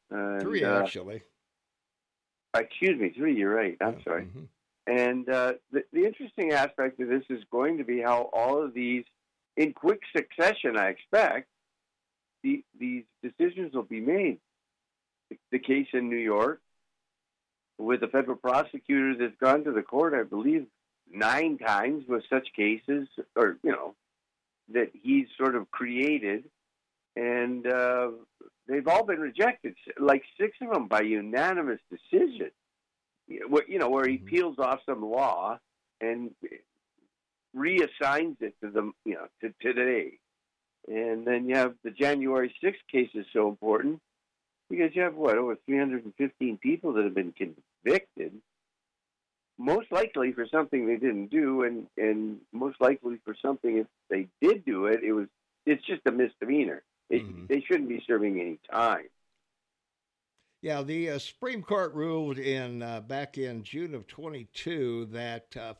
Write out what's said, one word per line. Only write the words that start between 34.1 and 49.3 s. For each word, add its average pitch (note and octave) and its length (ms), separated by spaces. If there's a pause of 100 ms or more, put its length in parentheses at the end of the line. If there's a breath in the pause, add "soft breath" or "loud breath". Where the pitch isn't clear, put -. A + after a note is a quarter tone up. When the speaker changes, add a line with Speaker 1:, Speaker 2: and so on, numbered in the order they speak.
Speaker 2:
Mm-hmm. G2 100
Speaker 1:
peels E3 320
off C3 280
some A#2+ 180
law A2 540 (420)
and A#2 300 (1300)
reassigns D3+ 840
it A2 220
to G#2+ 80
them, G#2 240 (100)
you G#2+ 100
know, D#2+ 120 (160)
to A2 180
today. B2 580 (720)
And A2+ 380
then B2 220
you B2+ 80
have B2+ 180 (100)
the A#2 60
January C3 720
sixth G3 280
case B2+ 240
is G#2 180
so G#2+ 160
important A2 520 (680)
because E3+ 260
you F3+ 80
have, F3 120
what, C3+ 240
over A#2+ 180 (100)
three C#3 120
hundred C3 260
and G#2+ 120
fifteen B2+ 420
people D#3 360
that G#2+ 100
have F#2+ 100
been F#2 180
convicted, - 1000 (1200)